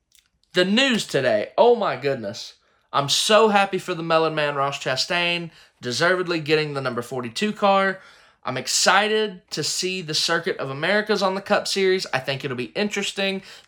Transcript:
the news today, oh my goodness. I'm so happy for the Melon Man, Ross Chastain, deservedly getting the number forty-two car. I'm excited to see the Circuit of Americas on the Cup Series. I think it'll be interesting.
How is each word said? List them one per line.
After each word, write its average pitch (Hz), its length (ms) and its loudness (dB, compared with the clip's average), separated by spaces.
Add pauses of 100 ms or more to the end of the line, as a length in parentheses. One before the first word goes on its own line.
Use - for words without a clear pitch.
(520)
the 180 120 2
news 226 400 2
today, 120 440 0 (100)
oh 233 160 6
my 147 220 -2
goodness. 123 580 -6 (380)
I'm 139 160 0
so 214 400 4
happy 196 300 2
for 180 160 -6
the 165 100 -6
Melon 160 320 2
Man, 147 180 0
Ross 139 240 -2
Chastain, 170 720 -2 (300)
deservedly 170 580 0
getting 151 360 0
the 139 60 -4
number 120 220 -4
forty-two 131 520 -4
car. 196 440 2 (460)
I'm 127 120 -6
excited 208 920 0
to 151 140 -6
see 185 380 -4
the 151 120 -6
Circuit 170 440 -2
of 135 120 -6
Americas 196 500 0
on 190 140 0
the 196 60 -4
Cup 208 260 0
Series. 190 480 0
I 139 60 0
think 135 240 -4
it'll 135 120 -6
be 123 100 -4 (100)
interesting. 196 680 -4 (260)